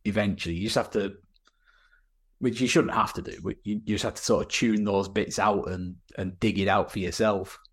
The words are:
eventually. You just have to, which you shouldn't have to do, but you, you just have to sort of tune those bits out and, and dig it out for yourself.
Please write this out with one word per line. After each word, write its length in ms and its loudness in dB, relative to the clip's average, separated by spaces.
eventually. 500 -2
You 80 -4
just 120 -2
have 160 0
to, 240 -2
which 220 -2
you 60 4
shouldn't 260 4
have 200 0
to 80 -8
do, 220 -12
but 200 -6
you, 220 -4
you 100 0
just 80 -2
have 120 -4
to 80 -10
sort 220 2
of 60 -12
tune 320 2
those 260 2
bits 300 -2
out 300 2
and, 260 -6
and 220 -6
dig 200 2
it 80 2
out 240 4
for 80 -4
yourself. 580 0